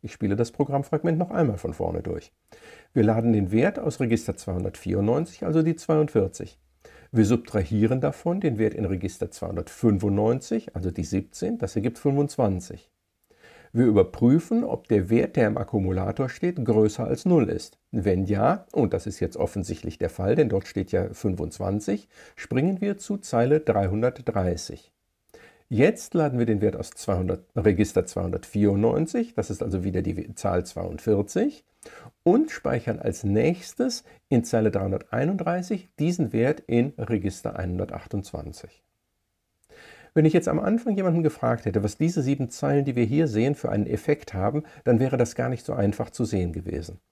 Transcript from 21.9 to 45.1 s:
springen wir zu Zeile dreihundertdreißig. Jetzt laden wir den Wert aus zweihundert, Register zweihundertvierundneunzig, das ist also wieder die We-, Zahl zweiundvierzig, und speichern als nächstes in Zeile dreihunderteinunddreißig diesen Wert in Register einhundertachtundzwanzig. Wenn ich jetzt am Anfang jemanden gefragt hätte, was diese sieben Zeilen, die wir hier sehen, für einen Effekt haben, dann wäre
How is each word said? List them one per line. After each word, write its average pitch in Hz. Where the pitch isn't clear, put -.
springen 175
wir 202
zu -
Zeile 127
dreihundertdreißig. 101
Jetzt 135
laden 147
wir 117
den 107
Wert 107
aus -
zweihundert, 92
Register 98
zweihundertvierundneunzig, 104
das 104
ist 98
also 92
wieder 92
die -
We-, -
Zahl 90
zweiundvierzig, 101
und 277
speichern 123
als -
nächstes 160
in 120
Zeile 110
dreihunderteinunddreißig 170
diesen 160
Wert 123
in 120
Register 98
einhundertachtundzwanzig. -
Wenn 156
ich 156
jetzt 170
am 160
Anfang 220
jemanden 170
gefragt 120
hätte, 101
was 101
diese 165
sieben 135
Zeilen, 143
die 139
wir 120
hier 139
sehen, 123
für -
einen 101
Effekt -
haben, 113
dann 117
wäre 135